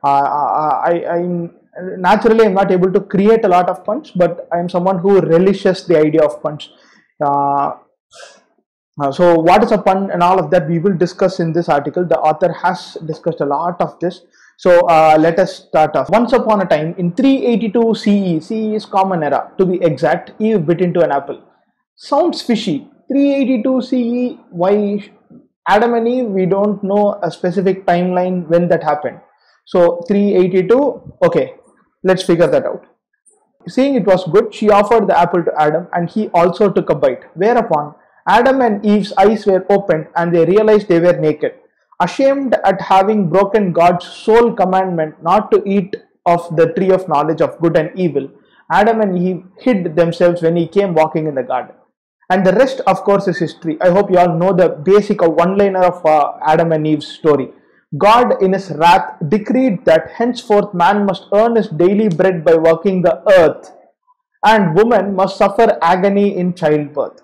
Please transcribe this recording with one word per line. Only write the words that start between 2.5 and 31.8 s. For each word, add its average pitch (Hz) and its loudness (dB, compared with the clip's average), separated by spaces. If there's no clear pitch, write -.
not 196 0
able 185 0
to 196 2
create 202 0
a 175 2
lot 180 2
of 180 -8
puns, 214 -8
but 175 -2
I 175 -2
am 175 -4
someone 185 -2
who 196 2
relishes 180 0
the 165 2
idea 156 2
of 147 -2
puns. 151 -10
Uh, 143 -2
uh, 139 0
so 170 4
what 190 4
is 226 -2
a 208 0
pun 196 -2
and 175 -2
all 185 2
of 156 -4
that 165 0
we 170 -2
will 175 0
discuss 180 -2
in 165 -2
this 170 -4
article. 147 -2
The - 0
author 156 0
has - -6
discussed 160 -8
a 147 -2
lot 165 -4
of 160 -6
this. 180 -8
So, 175 4
uh, 160 4
let 165 2
us - -4
start 156 0
off. 135 -2
Once 233 0
upon 214 0
a 180 -2
time 160 -2
in 175 -4
three 269 2
eighty-two 226 0
C 196 0
E, 151 -2
C 220 -10
E 220 -4
is 214 -6
Common 190 -2
Era 139 -2
to 190 2
be 185 -2
exact, 160 -2
Eve 214 -2
bit 165 -2
into 175 0
an 170 2
apple. - -6
Sounds 311 -2
fishy. 196 -4
Three 277 0
eighty-two 262 -2
C 254 -4
E, 240 -4
why 202 -2
Adam 220 2
and 226 -2
Eve? 247 -2
We 190 -2
don't 202 -2
know 202 0
a 165 -4
specific 190 -4
timeline 180 -2
when 170 0
that 160 0
happened. - -6
So 170 0
three 202 0
eighty-two, 185 0
okay, 165 -2